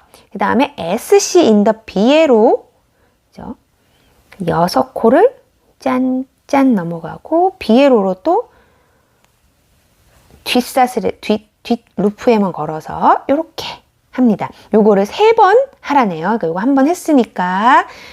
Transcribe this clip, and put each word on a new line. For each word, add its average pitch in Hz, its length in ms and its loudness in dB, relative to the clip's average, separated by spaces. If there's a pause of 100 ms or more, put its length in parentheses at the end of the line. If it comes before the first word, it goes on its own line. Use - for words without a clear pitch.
(320)
그 208 60 -14
다음에 202 380 -2
에스씨 233 640 0
in 208 240 4
the 220 100 2 (120)
비에로, 269 840 2 (600)
그죠? - 260 -16 (920)
여섯 170 460 -2
코를 320 420 2 (440)
짠, 254 480 -4 (200)
짠 269 280 2
넘어가고 170 840 -4
비에로로 220 640 2
또 392 280 -2 (1900)
뒷사슬에, 247 680 -2 (100)
뒷, 214 260 -6 (140)
뒷 - 220 -6 (120)
루프에만 202 560 0
걸어서 156 800 -2
요렇게 320 340 -4 (460)
합니다. 208 400 -2 (240)
요거를 208 320 2
세 440 260 2
번 427 240 4 (240)
하라네요. 196 460 -2
그러니까 208 220 -2
요거 170 120 -6
한 269 140 0
번 269 120 2
했으니까 254 1000 0 (260)